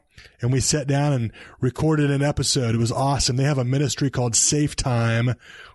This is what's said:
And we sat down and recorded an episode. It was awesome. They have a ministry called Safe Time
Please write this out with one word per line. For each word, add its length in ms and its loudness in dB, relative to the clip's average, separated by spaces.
And 120 0
we 60 2
sat 300 0
down 240 2
and 200 -2
recorded 500 2
an 120 0
episode. 520 0
It 40 2
was 120 2
awesome. 460 0
They 80 2
have 140 0
a 60 0
ministry 460 0
called 240 -2
Safe 400 0
Time 600 0